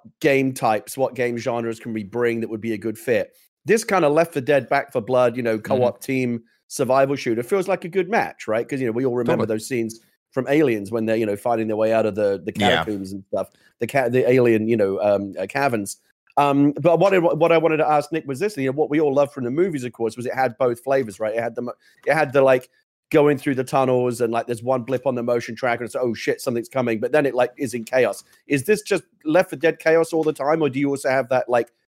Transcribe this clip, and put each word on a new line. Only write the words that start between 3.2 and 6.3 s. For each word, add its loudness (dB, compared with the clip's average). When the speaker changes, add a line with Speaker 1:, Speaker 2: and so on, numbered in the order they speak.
Speaker 1:
This 2
kinda 2
Left 2
for -4
Dead, 0
Back -2
for -2
Blood, 2
you -6
know, 0
co-op 0
Speaker 2:
Mm-hmm. -20
Speaker 1:
team -4